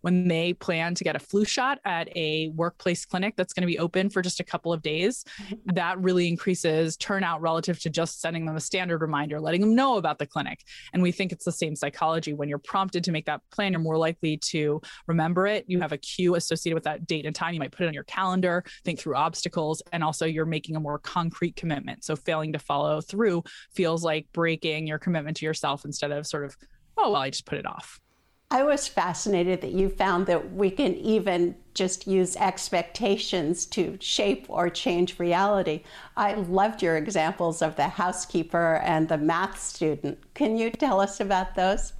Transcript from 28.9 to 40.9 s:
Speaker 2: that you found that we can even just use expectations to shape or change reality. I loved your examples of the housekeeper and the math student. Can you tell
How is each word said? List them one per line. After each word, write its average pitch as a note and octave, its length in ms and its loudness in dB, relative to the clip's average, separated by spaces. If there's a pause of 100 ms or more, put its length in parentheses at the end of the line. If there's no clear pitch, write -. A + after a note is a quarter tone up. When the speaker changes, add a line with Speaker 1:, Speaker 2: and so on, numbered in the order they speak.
Speaker 2:
that - 120 -6
you F#3+ 180 2
found F#3+ 360 2
that F3 280 0
we G3 160 2
can F#3+ 240 2
even F#3 600 2 (200)
just - 320 -2
use F#3 300 2
expectations F#3 1300 0
to E3+ 340 -2
shape - 480 0
or F3 220 0
change F3 480 0
reality. F3 640 2 (340)
I G#3 160 2
loved G3+ 500 2
your E3 140 4
examples D#3+ 640 0
of D#3 160 0
the D3 120 2
housekeeper E3+ 880 0
and D#3+ 300 2
the D#3+ 120 0
math D#3 420 0
student. - 580 -2 (140)
Can A3 240 0
you A3+ 140 0
tell A#3 280 2